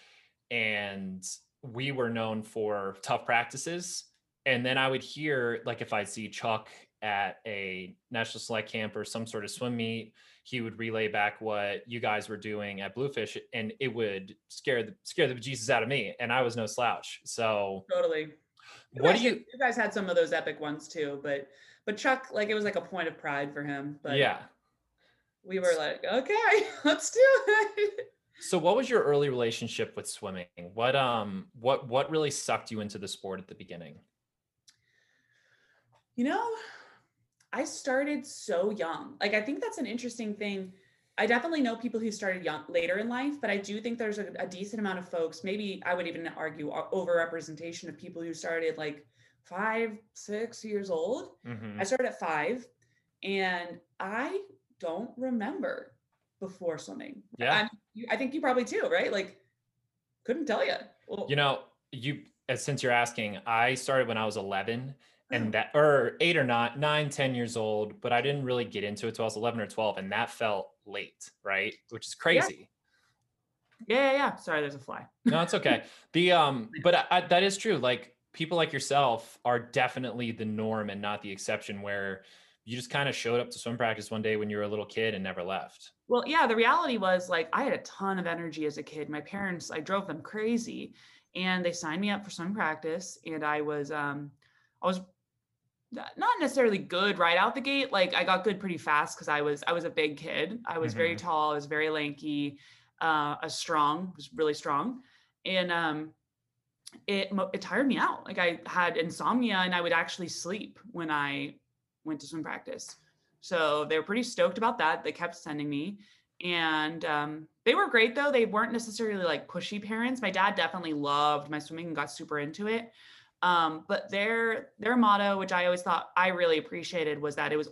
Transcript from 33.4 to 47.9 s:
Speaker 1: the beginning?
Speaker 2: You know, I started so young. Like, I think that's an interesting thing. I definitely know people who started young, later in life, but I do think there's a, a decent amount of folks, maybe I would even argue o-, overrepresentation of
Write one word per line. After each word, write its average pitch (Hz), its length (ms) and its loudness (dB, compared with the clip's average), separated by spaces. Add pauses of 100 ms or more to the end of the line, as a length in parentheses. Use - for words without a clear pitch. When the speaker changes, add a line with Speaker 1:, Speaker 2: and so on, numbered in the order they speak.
Speaker 1:
the - 80 -18
beginning? 85 440 -16 (2250)
Speaker 2:
You 240 100 2
know, 427 240 2 (1000)
I 247 140 -2
started 285 600 -2
so 190 460 -2
young. 165 480 -6
Like, 208 140 2
I 214 80 2
think 285 200 -4
that's 440 160 -4
an 294 80 -4
interesting 233 500 -6
thing. 196 380 -6 (440)
I 208 80 2
definitely 277 360 2
know 233 140 2
people 233 240 -4
who 226 120 -2
started 185 320 -4
young, 156 240 -4
later 175 300 0
in 220 100 -2
life, 269 320 -2
but 214 100 -2
I 202 80 0
do 202 220 -6
think 233 180 -4
there's 214 220 -4
a, 196 80 -6 (120)
a 185 80 -4
decent 196 320 -8
amount 190 200 -2
of 180 80 -10
folks, 165 360 -4
maybe 196 420 -4
I 180 80 0
would 175 140 -2
even 165 280 -6
argue 156 360 -6
o-, 151 220 -6
overrepresentation 165 920 -2
of 151 100 -12